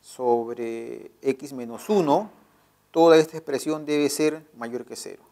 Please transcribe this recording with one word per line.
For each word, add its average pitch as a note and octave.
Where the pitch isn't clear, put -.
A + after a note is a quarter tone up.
sobre A#2
x C3+
menos A#2
uno. F#3+
Toda E3
esta D#3+
expresión D3+
debe D3
ser D3+
mayor A#2
que A2+
cero. -